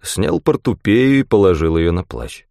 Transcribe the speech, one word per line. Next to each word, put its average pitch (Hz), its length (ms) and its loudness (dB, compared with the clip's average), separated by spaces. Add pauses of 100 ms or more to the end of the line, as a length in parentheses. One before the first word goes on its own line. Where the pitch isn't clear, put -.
Снял - 380 -4
портупею 127 800 0
и 131 40 0
положил 85 540 2
ее 82 140 0
на 87 120 -2
плащ. - 480 -14